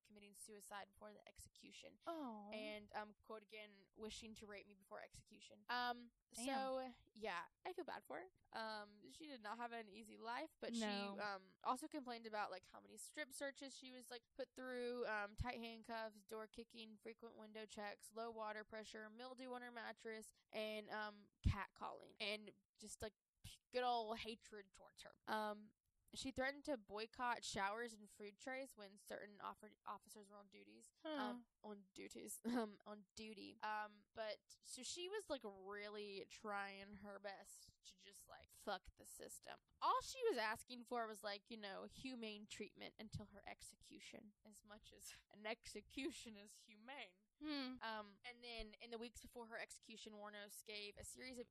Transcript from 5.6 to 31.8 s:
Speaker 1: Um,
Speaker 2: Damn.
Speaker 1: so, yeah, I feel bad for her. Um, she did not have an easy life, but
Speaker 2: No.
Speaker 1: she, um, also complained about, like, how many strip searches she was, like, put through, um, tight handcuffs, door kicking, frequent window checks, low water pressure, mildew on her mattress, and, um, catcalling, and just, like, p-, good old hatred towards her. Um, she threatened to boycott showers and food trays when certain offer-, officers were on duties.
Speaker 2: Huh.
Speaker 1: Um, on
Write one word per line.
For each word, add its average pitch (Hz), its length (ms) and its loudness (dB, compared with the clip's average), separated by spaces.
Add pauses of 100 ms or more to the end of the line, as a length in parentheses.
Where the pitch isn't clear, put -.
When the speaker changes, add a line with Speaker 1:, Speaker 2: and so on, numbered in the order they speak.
Speaker 1:
Um, 240 420 6 (240)
Speaker 2:
Damn. 233 100 0
Speaker 1:
so, 262 480 6 (220)
yeah, 196 300 2 (200)
I 370 80 2
feel 339 120 2
bad 202 200 -2
for 285 160 0
her. 381 80 -6 (240)
Um, 208 480 0 (100)
she 311 140 -8
did 269 160 -4
not 208 160 0
have 233 160 0
an 226 160 -2
easy 214 280 -8
life, 240 340 0 (100)
but 233 120 2
Speaker 2:
No. 202 420 6
Speaker 1:
she, 202 40 0
um, 196 340 0 (100)
also 254 240 6
complained 240 400 -2
about, 214 240 2
like, 185 200 -4
how 220 100 -12
many 202 160 -12
strip - 360 -4
searches 277 420 -2
she 262 160 -8
was, 254 200 -8
like, 240 120 -6 (120)
put 254 180 0
through, 247 540 2
um, 208 300 4
tight 247 220 2
handcuffs, 226 680 -2
door 220 220 -2
kicking, 220 500 -10
frequent 226 380 -8
window 220 300 -6
checks, 208 480 -4
low 226 160 0
water 214 340 0
pressure, 220 460 -6
mildew 247 440 -6
on 247 80 -2
her 247 100 -6
mattress, 220 640 -4 (160)
and, 214 380 2
um, 208 380 0 (140)
catcalling, - 800 4
and 214 320 2 (280)
just, - 220 -10
like, 220 120 0 (300)
p-, - 160 -8 (120)
good 247 120 10
old 233 360 8
hatred 214 520 -4
towards - 320 -14
her. - 120 -10 (120)
Um, 214 440 4 (420)
she 254 180 0
threatened 269 340 4
to 294 120 8
boycott 226 640 2
showers 220 500 4
and 208 180 -12
food 208 260 -8
trays 262 380 -2
when 202 240 -12
certain 208 400 -6
offer-, 202 320 -4 (140)
officers 208 440 -6
were 208 80 -12
on 202 120 -14
duties. 208 420 -16 (120)
Speaker 2:
Huh. 320 120 -2
Speaker 1:
Um, 247 300 2 (180)
on 202 300 -6